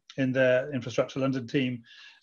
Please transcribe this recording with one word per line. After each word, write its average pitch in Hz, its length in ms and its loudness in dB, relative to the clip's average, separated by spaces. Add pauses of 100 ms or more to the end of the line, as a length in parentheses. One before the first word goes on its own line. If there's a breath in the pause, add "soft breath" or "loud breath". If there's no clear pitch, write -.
(180)
in 131 140 0
their 131 420 4
Infrastructure 127 460 -4
London 131 260 -2
team. 127 360 -2 (400 loud breath)